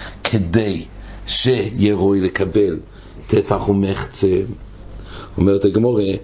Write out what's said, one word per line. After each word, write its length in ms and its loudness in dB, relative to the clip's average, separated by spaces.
כדי 640 0
שיהיה 680 0
ראוי 260 2
לקבל 580 2
טפח 420 2
ומחצה? 720 0
אומרת 280 4
הגמרא, 380 2